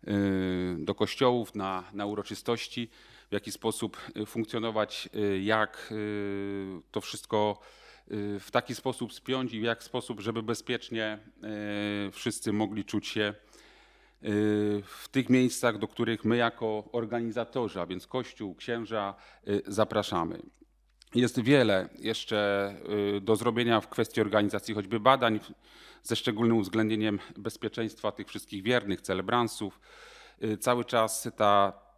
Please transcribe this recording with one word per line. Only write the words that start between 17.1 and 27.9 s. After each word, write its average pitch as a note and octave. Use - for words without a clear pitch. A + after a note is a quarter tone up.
a E2+
więc F2+
Kościół, A2
księża, A2
y, G2+
zapraszamy. G2
Jest B2
wiele A2
jeszcze, G2+
y, G2+
do G#2
zrobienia A#2
w -
kwestii -
organizacji G#2
choćby G#2
badań, A#2+
w-, -
ze A2+
szczególnym A2+
uwzględnieniem G#2+
bezpieczeństwa G#2+